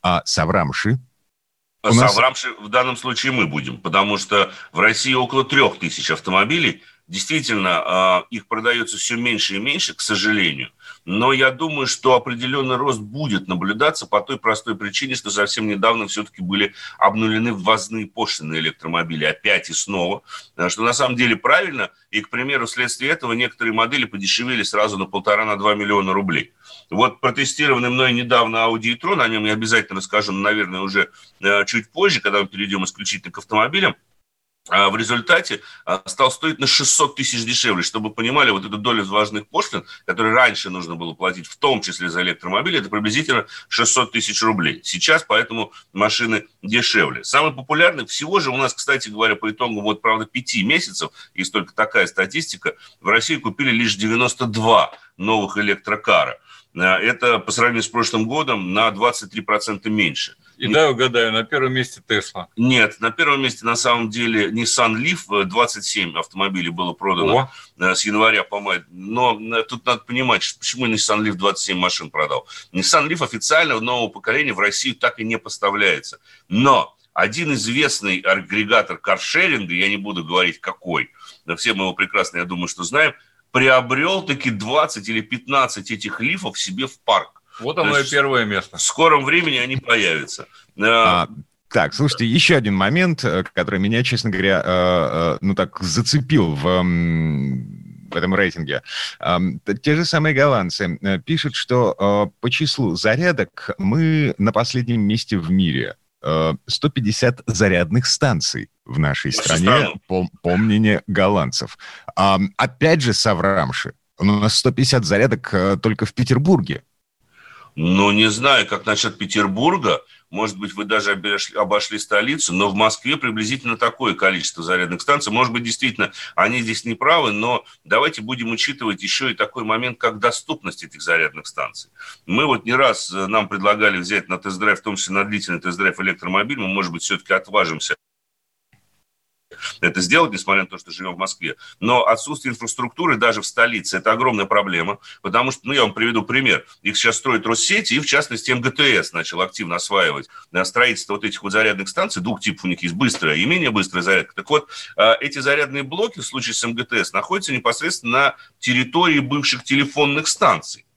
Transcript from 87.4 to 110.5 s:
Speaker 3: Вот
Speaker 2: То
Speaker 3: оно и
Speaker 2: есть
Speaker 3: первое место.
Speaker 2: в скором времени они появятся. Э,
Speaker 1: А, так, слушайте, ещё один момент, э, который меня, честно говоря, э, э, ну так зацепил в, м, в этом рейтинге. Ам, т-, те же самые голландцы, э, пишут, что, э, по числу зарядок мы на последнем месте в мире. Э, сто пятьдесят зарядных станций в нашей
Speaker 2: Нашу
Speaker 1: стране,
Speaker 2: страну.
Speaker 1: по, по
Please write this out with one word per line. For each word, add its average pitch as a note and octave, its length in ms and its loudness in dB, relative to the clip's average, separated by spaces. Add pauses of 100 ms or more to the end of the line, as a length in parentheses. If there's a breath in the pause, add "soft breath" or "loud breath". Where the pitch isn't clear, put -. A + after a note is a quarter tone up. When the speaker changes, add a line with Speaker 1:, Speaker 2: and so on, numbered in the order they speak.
Speaker 3:
Вот C3+ 180 -4
Speaker 2:
То F3+ 60 0
Speaker 3:
оно C#3+ 140 2
и - 20 6
Speaker 2:
есть C3 120 0
Speaker 3:
первое C#3 360 2
место. G2+ 320 -4
Speaker 2:
в - 20 -6
скором D3+ 440 4
времени D#3 320 2
они B2+ 200 -2
появятся. F#2+ 720 0 (320 soft breath)
Э, G2+ 80 -2
Speaker 1:
А, A2 420 4 (400)
так, D#2+ 240 2
слушайте, C3+ 320 0
ещё C#3+ 320 4
один G#2 180 2
момент, D3+ 480 2
э, F#2 300 0
который F#2 280 -2
меня, A2 220 2
честно A#2+ 280 -2
говоря, F#2+ 340 2
э, E2+ 720 2
э, - 80 -6
ну G2 120 0
так - 280 -2
зацепил G#2+ 720 2
в, C#2+ 120 -4
м, D2 1400 0
в - 60 -6
этом F2+ 180 0
рейтинге. E2 480 -2 (360 loud breath)
Ам, F2+ 400 0
т-, - 180 -2
те D3+ 200 2
же E3+ 100 0
самые D#3 260 2
голландцы, G#2 720 2
э, G2 160 0
пишут, D3+ 360 -2
что, B2 440 0
э, G2+ 320 2 (100)
по A#2+ 100 -2
числу B2 440 0
зарядок C3 840 0
мы D#3 600 2
на G2+ 140 2
последнем A#2+ 500 0
месте G#2 340 0
в E2 140 -2
мире. C#2+ 460 2 (260)
Э, D#2+ 320 2 (120)
сто A2 220 0
пятьдесят B2 580 0
зарядных F#2+ 600 2
станций D#2+ 640 0 (160)
в B1+ 120 -6
нашей C#2+ 340 0
Speaker 2:
Нашу - 100 -2
Speaker 1:
стране, E2 220 2
Speaker 2:
страну. A#2+ 420 2
Speaker 1:
по, F#2 220 0 (140)
по F2 140 2